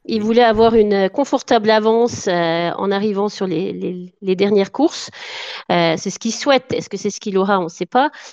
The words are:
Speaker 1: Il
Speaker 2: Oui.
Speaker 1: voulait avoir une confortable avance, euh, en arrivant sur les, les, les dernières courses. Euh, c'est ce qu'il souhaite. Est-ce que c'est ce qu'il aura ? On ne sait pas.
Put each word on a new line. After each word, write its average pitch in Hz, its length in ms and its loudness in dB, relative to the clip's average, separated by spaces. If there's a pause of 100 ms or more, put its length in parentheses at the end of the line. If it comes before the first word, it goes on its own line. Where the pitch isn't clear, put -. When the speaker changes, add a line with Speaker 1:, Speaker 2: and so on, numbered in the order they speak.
Speaker 1:
Il 220 160 -4
Speaker 2:
Oui. 208 40 -2
Speaker 1:
voulait 226 180 4
avoir 226 300 4
une 202 380 4
confortable 240 580 0
avance, 220 580 2
euh, 170 440 0
en - 180 -4
arrivant 202 400 -2
sur - 160 -6
les, 185 260 -4
les, 180 480 -8
les 185 160 -2
dernières 196 360 2
courses. - 400 -2 (600)
Euh, 170 240 2
c'est - 140 -6
ce - 80 -8
qu'il 226 160 -4
souhaite. 262 400 0
Est-ce 160 160 -6
que 202 80 -8
c'est 202 140 -4
ce - 80 -10
qu'il 196 180 -4
aura ? 196 220 2
On 180 60 -2
ne 165 40 -8
sait 175 160 -8
pas. 262 240 2 (240)